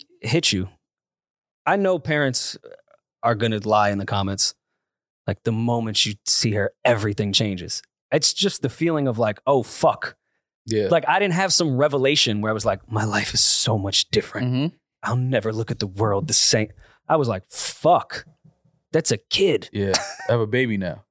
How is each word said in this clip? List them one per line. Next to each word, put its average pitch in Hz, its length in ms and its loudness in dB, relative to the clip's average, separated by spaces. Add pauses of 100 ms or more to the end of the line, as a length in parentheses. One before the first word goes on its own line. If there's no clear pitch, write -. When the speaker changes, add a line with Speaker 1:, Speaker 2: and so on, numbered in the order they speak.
(220)
Speaker 1:
hit 160 300 0
you. 92 180 -2 (960)
I 170 100 4
know 190 240 2
parents 147 580 -2 (680)
are 117 120 2
gonna 110 240 0
lie 107 320 4
in 101 80 -2
the 101 60 -6
comments. 98 500 -2 (720)
Like, 101 160 -4
the 117 80 -2
moment 113 540 0
you 107 100 -4 (100)
see - 280 2
her, 98 180 -2 (120)
everything 107 500 2
changes. 95 480 -2 (300)
It's 147 220 2
just - 280 -2
the 131 80 -2
feeling 156 380 0
of, 113 120 -2
like, 107 260 0
"Oh, 135 180 4
fuck." - 540 0 (480)
Speaker 2:
Yeah. 110 240 0
Speaker 1:
Like, 165 180 2
I 170 120 2
didn't 196 160 0
have 185 180 0
some 147 240 2
revelation 135 640 2
where 110 80 -2
I 110 40 2
was 107 120 -4
like, 98 260 -2
"My 107 120 0
life 104 300 -2
is - 100 2
so - 340 2
much 98 320 -2
different. - 380 -2
Speaker 2:
Mm-hmm. 131 280 -2 (280)
Speaker 1:
I'll 123 120 -2
never 123 380 0
look 110 180 -4
at 110 80 -6
the 104 80 -2
world 98 400 -2
the - 60 -4
same." - 360 2 (380)
I 156 100 2
was 139 100 2
like, 101 220 -4
"Fuck, - 760 0 (680)
that's 156 200 0
a 113 60 0
kid." 170 540 0
Speaker 2:
Yeah. 98 220 -2 (340)
I - 60 2
have 117 80 0
a 110 60 -2
baby 117 300 0
now. 90 320 -6